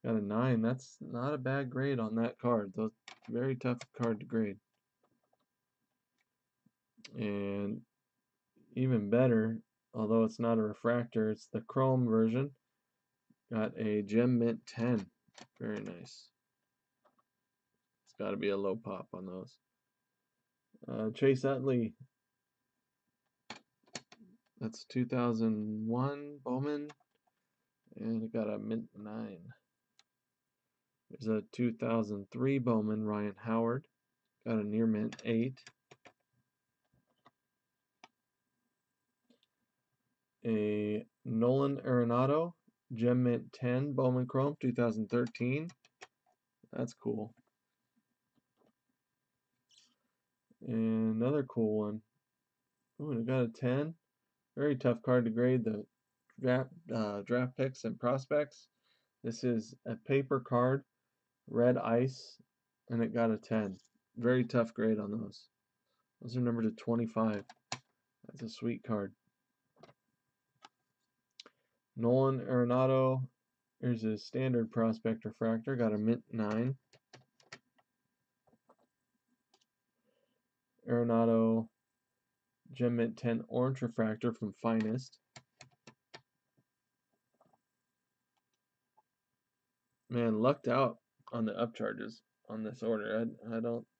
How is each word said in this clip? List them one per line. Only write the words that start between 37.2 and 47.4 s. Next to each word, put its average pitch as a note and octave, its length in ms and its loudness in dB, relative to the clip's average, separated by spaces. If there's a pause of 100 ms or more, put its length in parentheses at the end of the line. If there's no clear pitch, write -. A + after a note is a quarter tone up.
A G#2 600 0 (180)
Nolan B2+ 540 2
Arenado, C3 760 2 (400)
Gem B2 300 4
Mint A#2+ 320 2
ten, B2+ 400 -2
Bowman B2+ 320 2
Chrome, C#3 340 0
two B2 120 0
thousand A2 360 0
thirteen. B2+ 600 -2 (1080)
That's B2 180 -6
cool. A2+ 400 -6 (3250)